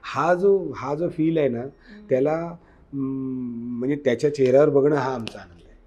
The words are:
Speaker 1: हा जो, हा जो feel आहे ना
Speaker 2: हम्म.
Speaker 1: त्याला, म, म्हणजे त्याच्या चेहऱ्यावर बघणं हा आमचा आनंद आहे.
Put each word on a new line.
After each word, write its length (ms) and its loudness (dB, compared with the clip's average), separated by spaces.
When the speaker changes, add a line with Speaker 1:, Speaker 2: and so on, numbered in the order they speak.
Speaker 1:
हा 280 0
जो, 420 2
हा 200 -6
जो 140 -2
feel 280 0
आहे 120 2
ना 100 -4
Speaker 2:
हम्म. 500 -14
Speaker 1:
त्याला, 460 0
म, 40 -8
म्हणजे 160 -2
त्याच्या 400 0
चेहऱ्यावर 340 6
बघणं 260 4
हा 180 -2
आमचा 260 -10
आनंद 260 -20
आहे. 200 -20